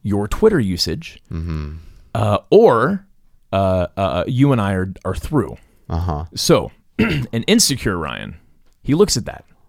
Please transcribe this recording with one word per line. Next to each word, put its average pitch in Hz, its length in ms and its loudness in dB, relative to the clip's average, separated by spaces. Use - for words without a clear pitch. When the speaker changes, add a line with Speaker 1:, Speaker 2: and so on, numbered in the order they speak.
Speaker 1:
your 104 260 -2
Twitter 214 320 2
usage, 90 600 -4
Speaker 2:
Mm-hmm. 80 460 -6
Speaker 1:
uh, 107 240 0
or, 185 560 4
uh, 92 340 0
uh, 90 300 -2
you 131 260 2
and 120 80 2
I 101 140 0
are, 95 180 -4
are 92 100 -4
through. - 420 -4
Speaker 2:
Uh-huh. 82 340 -4
Speaker 1:
So, - 360 0
<clears throat> - 140 -20
an 147 480 -2
insecure 135 520 2
Ryan, 58 380 -8
he 131 120 0
looks 190 220 2
at 110 100 -4
that - 180 -14